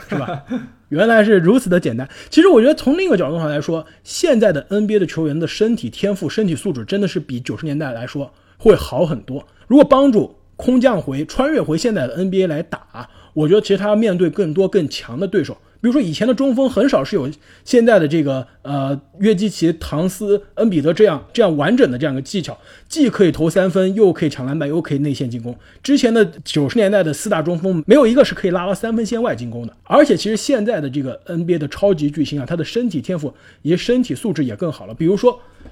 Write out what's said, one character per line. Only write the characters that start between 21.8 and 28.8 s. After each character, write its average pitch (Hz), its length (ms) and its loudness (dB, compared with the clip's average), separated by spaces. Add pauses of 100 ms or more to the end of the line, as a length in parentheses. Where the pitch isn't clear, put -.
的 123 40 -4
这 127 120 -4
样 135 80 -4
一 - 20 -4
个 139 60 -6
技 196 180 -6
巧， 131 160 -12 (320)
既 294 180 0
可 202 160 0
以 170 80 4
投 156 160 -2
三 185 220 2
分， 190 240 0
又 196 180 4
可 165 140 -4
以 151 40 0
抢 135 180 -8
篮 143 100 -4
板， 165 100 -4
又 160 140 -4
可 151 140 -6
以 - 20 -2
内 143 160 -2
线 127 160 -6
进 120 140 -10
攻。 120 120 -10 (280)
之 285 120 0
前 247 160 2
的 226 140 4 (180)
九 147 240 -2
十 233 120 -2
年 196 120 2
代 202 120 2
的 156 100 -2
四 208 160 -8
大 180 100 0
中 170 200 -2
锋 175 260 -2
没 196 80 6
有 269 140 6
一 233 80 2
个 269 100 6
是 - 80 -6
可 - 140 -4
以 180 40 0
拉 180 140 -2
到 196 80 -2
三 226 220 -4